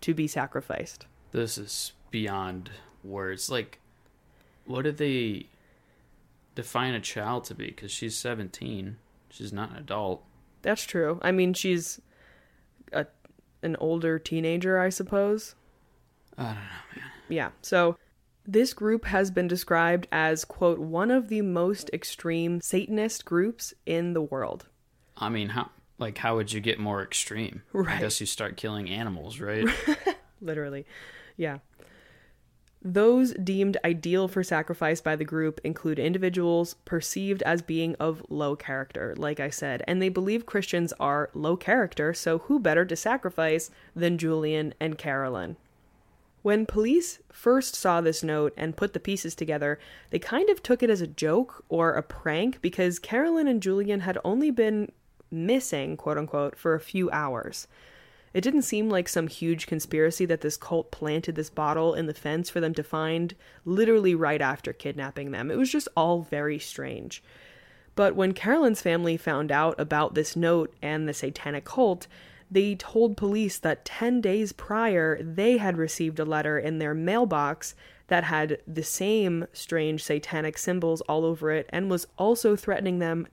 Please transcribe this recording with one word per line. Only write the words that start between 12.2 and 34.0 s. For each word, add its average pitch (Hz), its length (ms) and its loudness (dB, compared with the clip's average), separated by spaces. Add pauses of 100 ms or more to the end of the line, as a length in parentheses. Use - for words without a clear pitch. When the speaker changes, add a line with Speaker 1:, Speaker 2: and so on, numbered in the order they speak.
Speaker 1:
a, 147 120 -2 (560)
an 165 200 -2
older 165 380 0
teenager, 170 600 0
I 185 80 4
suppose. 202 640 0 (840)
Speaker 2:
I 120 80 -6
don't 110 100 -6
know, 101 60 -12 (340)
man. - 160 -14 (160)
Speaker 1:
Yeah. 156 220 -2 (120)
So 175 360 4 (500)
this 220 260 4
group 220 320 0
has 190 260 2
been 180 180 0
described 175 640 2
as, 160 320 2
quote, 170 340 2
"one 170 320 0
of 254 160 4
the 214 140 0
most 185 500 0
extreme 170 680 -2
Satanist 214 640 -2
groups 190 480 0 (120)
in 170 280 -2
the 160 80 0
world." 135 440 -6 (560)
Speaker 2:
I 107 60 -2
mean, 107 220 -2
how, 120 200 -4 (280)
like, 110 220 -6
how 113 180 0
would 110 160 -2
you 107 80 -4
get 107 180 0
more 104 240 -2
extreme? 110 600 -6 (100)
Speaker 1:
Right. 165 240 0
Speaker 2:
I - 20 -4
guess 107 220 -2
you 104 40 -4
start 101 300 -6
killing 104 340 -6
animals, 104 520 -6
right? 214 260 0 (380)
Speaker 1:
<laughs> - 360 -6
Literally. 147 440 -6 (500)
Yeah. 151 220 -4 (1200)
Those 226 520 6
deemed 196 500 0
ideal 170 460 2